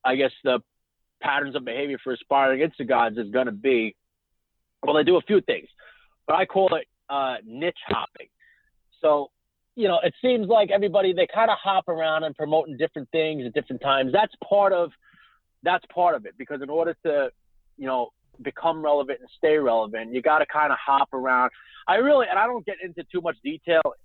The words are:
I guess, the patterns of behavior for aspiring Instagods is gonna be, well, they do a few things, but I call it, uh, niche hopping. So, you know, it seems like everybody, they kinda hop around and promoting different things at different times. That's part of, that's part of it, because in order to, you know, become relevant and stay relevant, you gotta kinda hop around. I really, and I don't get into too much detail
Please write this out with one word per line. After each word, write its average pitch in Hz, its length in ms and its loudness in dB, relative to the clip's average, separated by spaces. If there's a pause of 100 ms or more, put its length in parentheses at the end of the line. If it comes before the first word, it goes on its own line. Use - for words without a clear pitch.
I 131 140 2
guess, 135 160 0 (120)
the 127 160 0 (600)
patterns 139 360 -2
of 127 100 -6
behavior 135 360 -6
for 131 120 -6
aspiring 135 520 2
Instagods 117 520 -2
is 104 120 -8
gonna 123 220 0
be, 113 440 0 (840)
well, 147 120 0
they 151 80 4
do 175 140 4
a 156 60 2
few 202 200 2
things, - 260 -6 (580)
but 156 100 0
I 190 100 0
call 190 300 2
it, 127 100 -8 (240)
uh, 135 340 -2
niche 131 320 -6 (100)
hopping. - 420 -8 (760)
So, 147 280 2 (440)
you 226 120 0
know, 175 160 2
it 175 200 0
seems 240 260 0
like 214 220 4
everybody, 196 420 2
they 175 140 2
kinda 220 300 0
hop 190 320 -2
around 160 360 -2
and 151 100 -6
promoting 151 440 -2
different 151 320 -6
things 156 340 -2
at 120 80 -8
different 139 300 -6
times. 135 300 2
That's 208 220 2 (140)
part 202 240 4
of, 175 200 -2 (720)
that's 175 300 0
part 175 220 2
of 110 100 -6
it, 101 140 -18
because 135 240 -10
in 135 80 -10
order 165 340 -2
to, 143 260 0 (460)
you 135 100 -10
know, 127 260 -4 (280)
become 156 420 -4
relevant 139 380 -2
and 127 160 -20
stay 156 220 2
relevant, 113 560 -2
you 127 80 -4
gotta 156 240 2
kinda 147 360 0
hop 139 300 0
around. 127 380 0 (360)
I 190 100 2
really, 262 340 4
and 185 80 0
I 214 80 2
don't 240 180 -6
get 196 180 -8
into 170 300 -12
too 180 80 -2
much 165 240 -4
detail 160 380 0 (220)